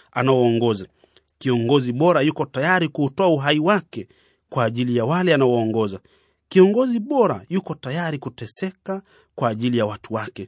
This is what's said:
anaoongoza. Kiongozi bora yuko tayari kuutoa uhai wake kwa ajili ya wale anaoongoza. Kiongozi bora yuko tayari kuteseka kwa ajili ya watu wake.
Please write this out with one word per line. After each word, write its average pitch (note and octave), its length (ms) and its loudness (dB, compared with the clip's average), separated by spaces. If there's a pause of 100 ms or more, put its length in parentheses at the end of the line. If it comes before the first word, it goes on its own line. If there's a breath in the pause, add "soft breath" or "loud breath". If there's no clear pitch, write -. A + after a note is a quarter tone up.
(120)
anaoongoza. A#2+ 760 2 (500 soft breath)
Kiongozi B2 560 0
bora D3+ 280 2
yuko D3+ 240 -2
tayari E3 420 0
kuutoa C#3+ 400 -2
uhai D3+ 320 2
wake F#3 480 -2 (420)
kwa B2 160 0
ajili A#2+ 320 -2
ya A#2 80 0
wale E3+ 280 0
anaoongoza. A2+ 640 0 (500)
Kiongozi A3 500 4
bora G#3 500 0
yuko F3 260 -4
tayari D3+ 440 -6
kuteseka F#3 800 -10 (340 soft breath)
kwa B2 140 -2
ajili A#2+ 280 -2
ya A2 80 0
watu G#2 280 -8
wake. G#2+ 340 -8